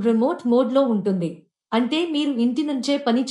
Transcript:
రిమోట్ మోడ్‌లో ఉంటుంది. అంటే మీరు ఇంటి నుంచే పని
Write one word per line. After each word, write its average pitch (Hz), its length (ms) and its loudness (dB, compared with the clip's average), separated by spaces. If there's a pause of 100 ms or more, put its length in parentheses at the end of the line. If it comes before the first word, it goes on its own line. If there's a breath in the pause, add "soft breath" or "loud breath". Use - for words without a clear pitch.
(120)
రిమోట్ 247 420 0
మోడ్‌లో 254 300 2 (120)
ఉంటుంది. 180 380 -2 (440)
అంటే 254 200 0 (140)
మీరు 294 220 -2 (100)
ఇంటి 254 240 0
నుంచే 269 260 -2 (120)
పని 240 260 2